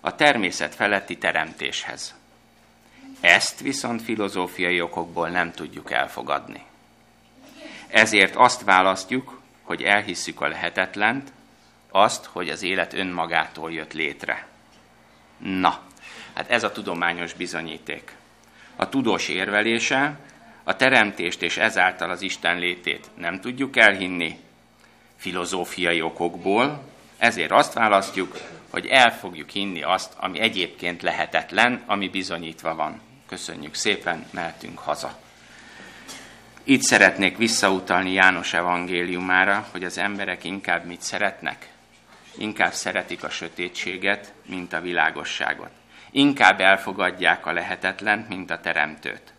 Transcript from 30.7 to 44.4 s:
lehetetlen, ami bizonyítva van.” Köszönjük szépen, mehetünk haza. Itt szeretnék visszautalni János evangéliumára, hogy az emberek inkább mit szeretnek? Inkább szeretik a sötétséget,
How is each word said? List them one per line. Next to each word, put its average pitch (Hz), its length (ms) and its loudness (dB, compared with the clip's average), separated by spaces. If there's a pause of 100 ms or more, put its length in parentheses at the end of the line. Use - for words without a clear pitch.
lehetetlen, 90 840 0
ami 98 220 -2
bizonyítva 85 680 -6
van.” 78 260 -6 (280)
Köszönjük - 460 -12
szépen, 90 560 -2
mehetünk 85 480 -10
haza. - 400 -6 (1400)
Itt 135 200 4
szeretnék 98 540 6
visszautalni 95 760 2
János 92 400 4
evangéliumára, 90 1160 0
hogy 90 140 -8
az 90 140 -8
emberek 101 460 -6
inkább 87 420 -4
mit 87 140 -12
szeretnek? - 680 -6 (720)
Inkább 98 340 -2
szeretik - 520 -6
a - 60 -8
sötétséget, 92 1040 -6 (140)